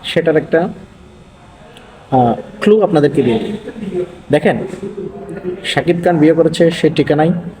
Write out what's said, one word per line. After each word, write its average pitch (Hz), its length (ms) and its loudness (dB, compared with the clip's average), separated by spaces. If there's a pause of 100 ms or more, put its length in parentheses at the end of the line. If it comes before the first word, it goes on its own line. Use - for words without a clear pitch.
সেটার 160 340 0
একটা, 165 320 0 (1400)
আহ, 127 220 4 (260)
ক্লু 214 220 2
আপনাদেরকে 147 420 2
দিয়ে 113 160 2
দিই। 147 140 -6 (760)
দেখেন, 151 260 2 (1080)
শাকিব 170 380 -2
খান 175 140 2
বিয়ে 156 160 6
করেছে, 160 380 4
সে 160 180 2
টিকে 151 260 0
নাই। 156 160 2 (300)